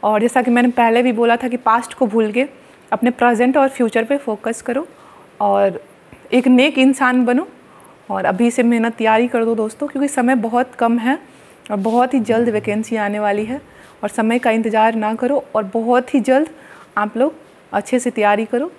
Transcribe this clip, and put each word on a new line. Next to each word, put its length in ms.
और 180
जैसा 200
कि 100
मैंने 160
पहले 360
भी 80
बोला 240
था 120
कि 100
past 360
को 140
भूल 240
के 140
अपने 200
present 460
और 120
future 340
पे 140
focus 440
करो 260
और 400
एक 140
नेक 300
इंसान 480
बनो 220
और 160
अभी 260
से 120
मेहनत 320
तैयारी 320
कर 180
दो 100
दोस्तों, 320
क्योंकि 200
समय 280
बहुत 400
कम 240
है 200
और 60
बहुत 360
ही 60
जल्द 300
vacancy 460
आने 240
वाली 260
है 160
और 60
समय 300
का 120
इंतज़ार 440
ना 200
करो 280
और 80
बहुत 520
ही 40
जल्द 300
आप 200
लोग 160
अच्छे 260
से 100
तैयारी 360
करो 340